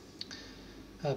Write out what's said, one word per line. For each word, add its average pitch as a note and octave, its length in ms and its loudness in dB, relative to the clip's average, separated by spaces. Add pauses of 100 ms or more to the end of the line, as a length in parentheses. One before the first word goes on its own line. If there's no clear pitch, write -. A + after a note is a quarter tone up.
(1040)
Э, C#3 140 10